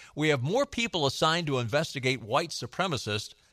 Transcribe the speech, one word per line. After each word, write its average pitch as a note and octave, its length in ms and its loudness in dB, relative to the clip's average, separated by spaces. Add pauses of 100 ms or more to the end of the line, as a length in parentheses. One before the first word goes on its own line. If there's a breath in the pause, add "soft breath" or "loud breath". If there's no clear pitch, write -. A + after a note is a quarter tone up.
(140 loud breath)
"We D3+ 140 2
have C#3+ 140 4
more A3 240 2
people A3+ 380 -2
assigned D#3+ 440 2
to C3+ 100 0
investigate B2+ 640 0
white C#3 280 0
supremacists B2 840 -4 (180 soft breath)